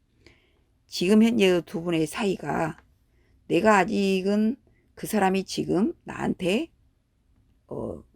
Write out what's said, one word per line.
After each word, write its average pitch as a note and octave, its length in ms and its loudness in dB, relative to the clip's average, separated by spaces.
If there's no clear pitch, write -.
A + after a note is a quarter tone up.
지금 G#3+ 360 2
현재 G3 420 4
두 - 160 -10
분의 D#3+ 260 -2
사이가 E3+ 720 -4
내가 G3+ 300 4
아직은 G3 800 0
그 D#3+ 120 -12
사람이 F#3+ 380 0
지금 E3+ 480 -2
나한테, - 680 -4
어, A2+ 360 -10